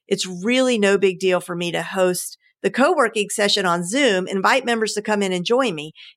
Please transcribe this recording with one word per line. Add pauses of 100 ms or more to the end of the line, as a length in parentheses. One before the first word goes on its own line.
it's
really
no
big
deal
for
me
to
host (240)
the
co-working
session
on
Zoom,
invite
members
to
come
in
and
join
me. (240)